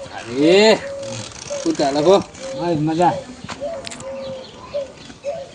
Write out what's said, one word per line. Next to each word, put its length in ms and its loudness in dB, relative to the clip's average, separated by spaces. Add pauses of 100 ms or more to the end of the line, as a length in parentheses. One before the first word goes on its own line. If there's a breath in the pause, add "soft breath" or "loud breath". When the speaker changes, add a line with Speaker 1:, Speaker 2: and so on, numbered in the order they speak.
(160)
Speaker 1:
અરે, 600 6 (840)
શું 100 0
ચાલે 300 0
કહો? 160 8 (440)
Speaker 2:
બસ 180 0
મજા. 320 4 (2500)